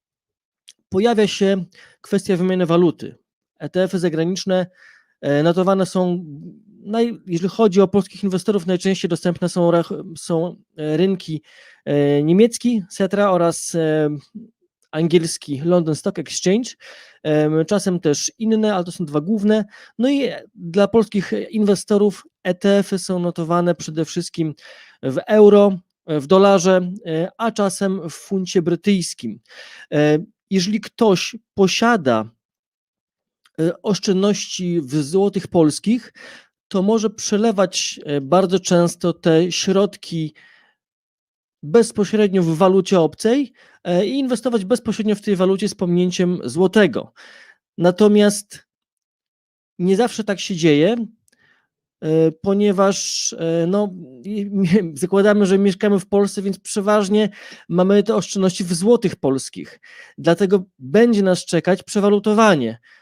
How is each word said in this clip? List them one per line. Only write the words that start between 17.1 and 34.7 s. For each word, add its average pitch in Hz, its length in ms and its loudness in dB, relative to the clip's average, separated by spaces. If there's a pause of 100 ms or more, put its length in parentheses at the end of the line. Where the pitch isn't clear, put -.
em, 151 420 0
czasem 185 360 -2
też - 380 -2
inne, 220 360 0
ale 180 100 -4
to 175 80 -12
są 180 120 -8
dwa 147 160 -4
główne. 208 440 0 (340)
No 247 120 0
i 277 200 -2 (240)
dla 180 340 0
polskich 208 440 0 (180)
inwestorów 202 760 0 (200)
E 180 100 -2
T 202 240 2
F 196 140 -2
y 196 60 -2
są 180 200 -6
notowane 175 560 0
przede 160 300 -6
wszystkim 165 500 -6 (480)
w 131 240 -4
euro, 202 520 6 (280)
w 151 200 -4
dolarze, 185 680 4 (140)
e, 165 220 -4 (100)
a 226 140 -4
czasem 190 580 -4
w - 20 -12
funcie 185 500 -4
brytyjskim. 170 760 -4 (520)
E, 151 260 2 (320)
jeżeli 196 300 0
ktoś - 560 -2 (180)
posiada, 175 760 0 (1300)
e, 165 220 -2
oszczędności 190 1000 -2